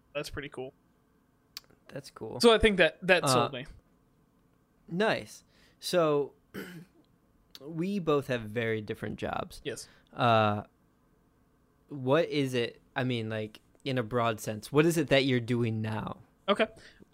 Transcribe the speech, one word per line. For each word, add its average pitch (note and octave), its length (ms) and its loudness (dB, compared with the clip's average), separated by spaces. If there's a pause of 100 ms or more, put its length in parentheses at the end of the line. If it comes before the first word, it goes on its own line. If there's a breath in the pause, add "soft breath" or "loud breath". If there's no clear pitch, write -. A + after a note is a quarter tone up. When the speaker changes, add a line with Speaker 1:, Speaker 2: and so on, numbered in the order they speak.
(160)
Speaker 1:
That's D3+ 140 -8
pretty C#3 200 -12
cool. C3 240 -12 (1160)
Speaker 2:
That's - 220 -14
cool. - 280 -12
Speaker 1:
So A3+ 140 8
I G#3+ 60 4
think G#3+ 180 2
that, E3 280 2
that E3+ 200 4
Speaker 2:
Uh, - 20 4
Speaker 1:
sold A#2+ 260 2
me. B2 120 -10 (1200)
Speaker 2:
Nice. E3+ 560 -2 (380 soft breath)
So D3+ 500 2 (220)
<clears throat> - 1080 -20
we E3+ 380 -4
both D3 280 0
have B2 140 -2
very A2 400 -2
different G#2+ 360 -8
jobs. - 480 -6
Speaker 1:
Yes. - 220 -10 (280 soft breath)
Speaker 2:
Uh, A2 480 4 (1300)
what C#3+ 400 0
is C3+ 240 0
it, A#2 280 -2 (140)
I C3 80 -2
mean, A#2 260 -2
like, A2 300 -6 (260)
in C3 120 0
a A#2+ 60 0
broad A#2 360 0
sense, A2 320 -8
what D#3 140 6
is E3 120 2
it D3 120 0
that C#3 160 4
you're B2+ 140 2
doing A#2 420 0
now? A2 360 -6 (300)
Speaker 1:
Okay. G#3 200 2 (460 loud breath)